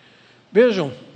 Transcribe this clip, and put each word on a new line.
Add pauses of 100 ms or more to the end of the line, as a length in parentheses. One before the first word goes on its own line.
(500)
Vejam, (240)